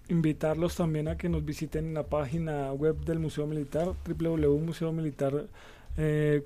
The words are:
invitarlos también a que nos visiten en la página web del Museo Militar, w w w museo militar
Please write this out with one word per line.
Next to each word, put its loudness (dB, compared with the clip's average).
invitarlos 2
también 0
a -2
que -2
nos 0
visiten -4
en -4
la 0
página -2
web 2
del 0
Museo -2
Militar, 0
w -4
w 2
w 6
museo -2
militar -2